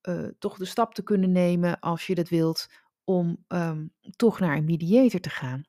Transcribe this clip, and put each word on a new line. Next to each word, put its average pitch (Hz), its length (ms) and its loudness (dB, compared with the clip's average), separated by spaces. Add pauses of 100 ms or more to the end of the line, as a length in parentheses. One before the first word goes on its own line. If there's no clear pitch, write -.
eh, 170 260 -6 (120)
toch - 180 -8
de 185 80 -8
stap 226 300 -2
te 202 80 -10
kunnen 190 300 2
nemen 175 480 2
als 165 260 -4
je 190 80 -2
dat 165 140 -2
wilt, 165 380 0 (380)
om, 175 440 0
ehm, 160 380 -4 (300)
toch 226 240 2
naar 160 160 2
een 156 80 0
mediator 175 560 4
te 160 100 -8
gaan. 131 380 -8